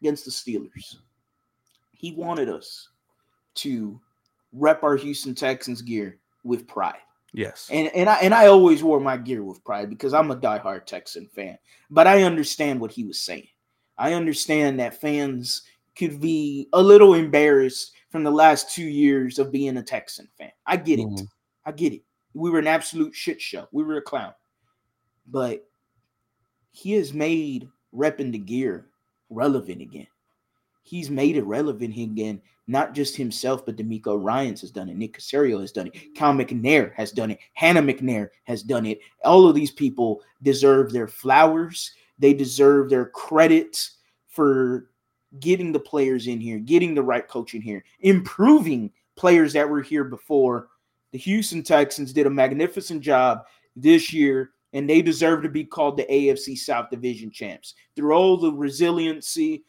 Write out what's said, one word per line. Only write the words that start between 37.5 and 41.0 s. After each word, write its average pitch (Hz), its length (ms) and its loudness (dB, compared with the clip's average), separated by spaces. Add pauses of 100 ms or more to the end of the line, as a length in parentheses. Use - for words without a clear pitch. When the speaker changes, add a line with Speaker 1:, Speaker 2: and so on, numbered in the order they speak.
Speaker 1:
Hannah 165 280 4
McNair 127 460 -2 (160)
has 110 180 -8
done 110 220 -4
it. 107 160 -6 (240)
All 180 240 10
of 151 60 6
these 147 160 0
people 120 500 -4 (220)
deserve 135 500 4
their 117 160 -4